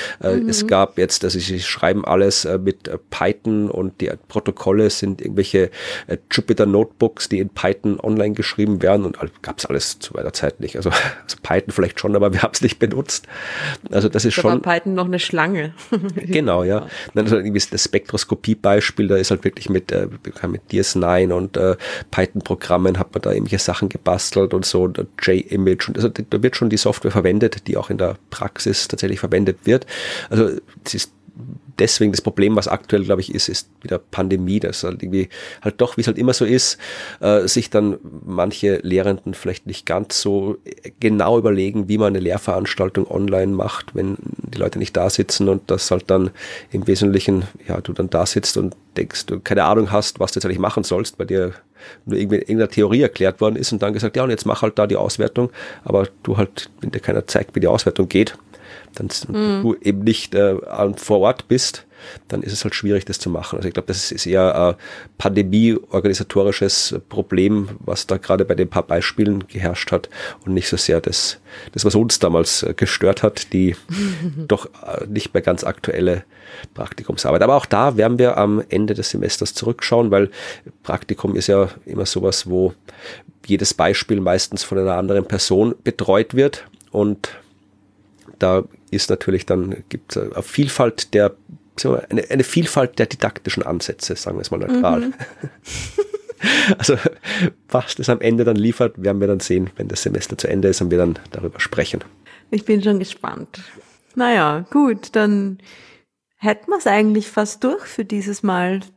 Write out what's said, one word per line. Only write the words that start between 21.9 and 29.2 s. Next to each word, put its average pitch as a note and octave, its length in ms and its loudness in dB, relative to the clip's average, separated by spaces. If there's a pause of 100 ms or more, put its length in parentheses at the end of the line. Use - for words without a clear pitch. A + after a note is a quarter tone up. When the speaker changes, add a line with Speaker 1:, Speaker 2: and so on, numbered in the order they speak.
Speaker 1:
Python-Programmen F#2 840 0
hat - 160 -4
man - 80 -4
da - 100 0
irgendwelche G#2 320 0
Sachen - 260 -2
gebastelt F#2+ 640 0
und F#2 120 0
so, F#2 180 2
und, F2+ 160 0
äh, - 60 -4 (160)
J-Image F#2+ 680 0
und - 80 -4
also G#2+ 120 2
da, - 200 -8
da G#2 120 0
wird B2+ 140 2
schon A#2 140 2
die G#2 80 2
Software - 340 0
verwendet, G#2 560 2
die - 100 -2
auch G2+ 120 -6
in G#2 80 -4
der G2 180 -2 (140)
Praxis - 580 -4
tatsächlich G2 320 -4
verwendet F#2 460 2